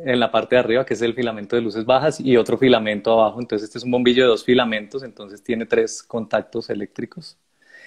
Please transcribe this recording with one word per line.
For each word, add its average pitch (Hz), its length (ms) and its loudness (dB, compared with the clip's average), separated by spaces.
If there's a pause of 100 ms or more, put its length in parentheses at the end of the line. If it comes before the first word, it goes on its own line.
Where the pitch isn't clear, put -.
En 123 140 2
la 120 140 0
parte 113 240 0
de 123 40 6
arriba, 120 260 0
que 120 80 -4
es 104 80 -4
el 117 120 0
filamento 113 420 -4
de 120 60 0
luces 110 220 -6
bajas, 131 360 2
y 127 160 2
otro 113 220 2
filamento 110 540 2
abajo. 110 280 2
Entonces, 110 280 -6
este - 100 -16
es 113 60 -12
un 123 60 -6
bombillo 123 340 4
de 123 60 4
dos 107 140 0
filamentos, 120 580 0
entonces 104 400 -18
tiene 113 240 -6
tres 113 360 -2
contactos 113 680 -8
eléctricos. 117 640 -12 (500)